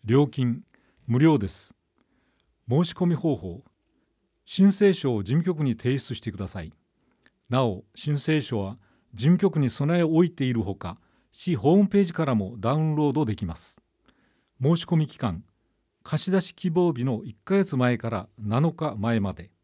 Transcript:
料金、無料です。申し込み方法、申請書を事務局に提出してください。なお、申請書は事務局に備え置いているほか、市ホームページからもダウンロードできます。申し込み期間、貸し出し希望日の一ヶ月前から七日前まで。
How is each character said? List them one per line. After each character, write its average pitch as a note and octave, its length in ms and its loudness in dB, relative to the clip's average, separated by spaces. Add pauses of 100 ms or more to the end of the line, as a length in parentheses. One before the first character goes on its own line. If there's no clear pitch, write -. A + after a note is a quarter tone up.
料 C3+ 240 4
金、 B2 360 -2 (440)
無 A#2+ 120 2
料 D#3 180 6
で G2 100 -2
す。 - 280 -14 (920)
申 D#3 160 2
し - 80 -8
込 F3+ 140 0
み E3+ 80 2
方 C#3+ 200 -2
法、 F#2+ 280 -12 (800)
申 G3 260 4
請 G3 220 4
書 B2+ 220 0
を G2+ 80 -2
事 G#2+ 100 -2
務 E3 100 2
局 E3 200 -2
に B2 120 0
提 C3 240 -2
出 B2 160 -10
し - 60 -14
て A2 100 -8
く F#2+ 60 -14
だ G2 100 -8
さ F2+ 160 -10
い。 D#2+ 100 -14 (760)
な B2+ 140 2
お、 G#2+ 200 -2 (120)
申 D3 220 -4
請 D3+ 240 0
書 A#2 180 -4
は G2 180 -6 (360)
事 G#2 100 -12
務 F3 140 6
局 F#3 220 0
に C3 100 2
備 D#3+ 300 -2
え F3 40 2
置 E3 220 4
い E3+ 60 -4
て C3+ 140 -4
い B2+ 80 0
る A#2 80 0
ほ F#2+ 140 -4
か、 F2+ 240 -12 (320)
市 - 240 -4
ホ C#3 200 4
ー G3+ 80 6
ム F#3+ 40 2
ペ G3+ 140 2
ー - 20 4
ジ E3 100 -2
か D#3+ 120 -2
ら C3 100 0
も G#2+ 240 -2
ダ A2+ 140 0
ウ D#3 60 0
ン D#3 160 0
ロ D3+ 140 2
ー C3+ 40 -2
ド D3 120 0
で G#2 100 -2
き - 100 -6
ま E2 100 -6
す。 - 260 -18 (800)
申 D#3+ 160 2
し - 80 -6
込 E3+ 120 0
み D#3 100 2
期 - 100 -20
間、 F2+ 260 -4 (600)
貸 - 220 -6
し F#3 60 -2
出 F#3+ 100 2
し - 140 -12
希 F#3 160 -4
望 F3 220 2
日 A#2+ 100 -4
の B2+ 200 -2
一 - 200 -14
ヶ F#3+ 120 -2
月 F#3+ 200 0
前 B2 220 2
か A#2 120 -6
ら G#2+ 280 -6
七 A#2 340 0
日 D#3 260 -6
前 A2+ 220 0
ま G2 140 -2
で。 - 180 -16 (120)